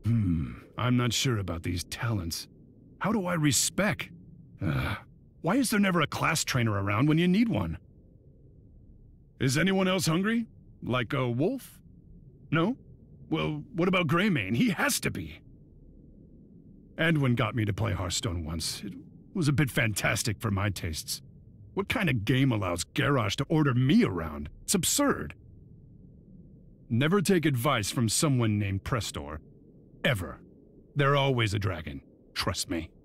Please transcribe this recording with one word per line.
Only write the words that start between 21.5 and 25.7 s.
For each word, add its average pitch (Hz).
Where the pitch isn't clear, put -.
What 196
kind 208
of 123
game 135
allows 92
Garrosh 123
to 139
order 156
me 143
around? 80
It's -
absurd. 202